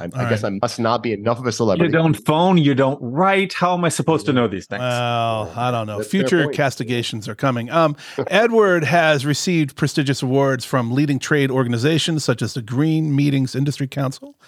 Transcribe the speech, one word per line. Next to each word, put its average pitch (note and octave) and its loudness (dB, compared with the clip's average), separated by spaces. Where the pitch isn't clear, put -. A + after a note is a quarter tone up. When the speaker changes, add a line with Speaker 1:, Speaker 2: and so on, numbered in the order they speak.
Speaker 1:
I, - -10
I - -
Speaker 2:
all A#2+ -4
Speaker 1:
guess A2 -2
Speaker 2:
right. A2 -2
Speaker 1:
I G2 -6
must A#2+ -4
not A2+ 0
be A#2 -2
enough A2 -2
of B2+ -12
a B2 0
Speaker 3:
You A2 -2
Speaker 1:
celebrity. A#2+ 2
Speaker 3:
don't D#3+ 4
phone, F3+ 2
you C#3+ 4
don't C3+ 2
write. F#3+ 0
How F3+ 0
am F3 -2
I E3 2
supposed - 0
to D3+ 0
know A#2+ 2
these F#2 -6
things? G2+ -8
Speaker 2:
Well, A#2 -2
I A#2+ -2
don't A2+ -2
know. G#2 -6
Speaker 1:
That's G#2+ -6
a - -8
fair F#3+ 0
Speaker 2:
Future F3 2
Speaker 1:
point. C#3+ -4
Speaker 2:
castigations A#2+ -4
are G#2+ -10
coming. B2 -2
Um, D#3 2
<laughs> C3+ -6
Edward G3+ 4
has D3+ 2
received D3+ 0
prestigious C#3+ 0
awards C3+ 0
from A#2+ -2
leading C#3 2
trade C#3 2
organizations C3 0
such B2 0
as A2 -4
the B2+ -6
Green D3+ 0
Meetings C#3 0
Industry C#3 -2
Council C#3 -8